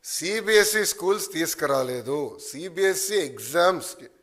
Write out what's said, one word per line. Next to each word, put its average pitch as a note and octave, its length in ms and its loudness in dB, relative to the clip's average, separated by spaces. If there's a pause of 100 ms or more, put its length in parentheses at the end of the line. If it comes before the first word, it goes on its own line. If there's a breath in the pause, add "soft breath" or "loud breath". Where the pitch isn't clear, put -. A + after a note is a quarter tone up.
సీబీఎస్ఈ G#3 800 2
స్కూల్స్ - 480 -2
తీసుకురాలేదు, C3+ 1040 -2
సీబీఎస్ఈ F#3 760 -2
ఎగ్జామ్స్కి D3 920 0 (160)